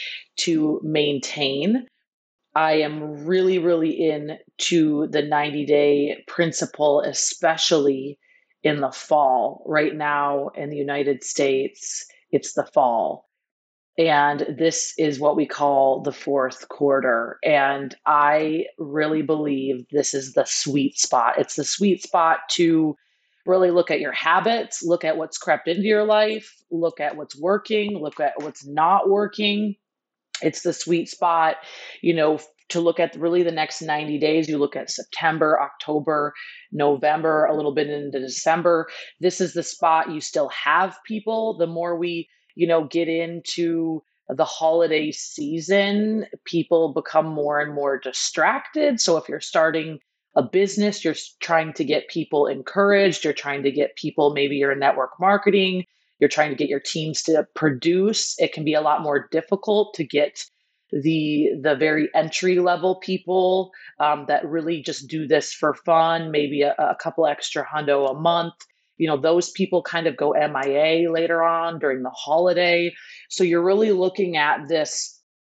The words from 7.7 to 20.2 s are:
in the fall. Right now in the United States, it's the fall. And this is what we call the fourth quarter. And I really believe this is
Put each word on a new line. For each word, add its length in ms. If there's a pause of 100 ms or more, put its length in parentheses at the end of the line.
in 200
the 100
fall. 720
Right 300
now 580
in 160
the 60
United 480
States, 840 (240)
it's 260
the 180
fall. 500 (760)
And 460 (140)
this 400
is 200
what 160
we 120
call 560
the 80
fourth 580
quarter. 720
And 520 (100)
I 600 (120)
really 460
believe 680
this 240
is 200